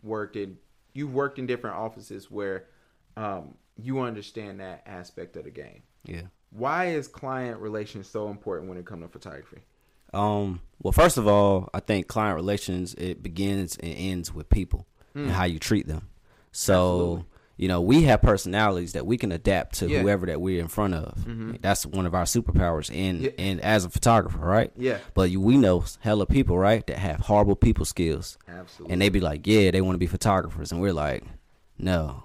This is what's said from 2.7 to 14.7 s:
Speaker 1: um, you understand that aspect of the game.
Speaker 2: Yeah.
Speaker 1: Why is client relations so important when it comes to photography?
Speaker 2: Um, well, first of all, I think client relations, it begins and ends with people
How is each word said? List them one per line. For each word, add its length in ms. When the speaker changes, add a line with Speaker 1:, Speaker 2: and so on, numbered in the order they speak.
Speaker 1:
um, 380
you 220
understand 600
that 260
aspect 500
of 80
the 60
game. 320
Speaker 2:
Yeah. 180
Speaker 1:
Why 360
is 220
client 520
relations 480
so 200
important 400
when 100
it 80
comes 160
to 60
photography? 540
Speaker 2:
Um, 460
well, 120
first 260
of 80
all, 480
I 60
think 260
client 300
relations, 580
it 280
begins 540
and 180
ends 380
with 160
people 380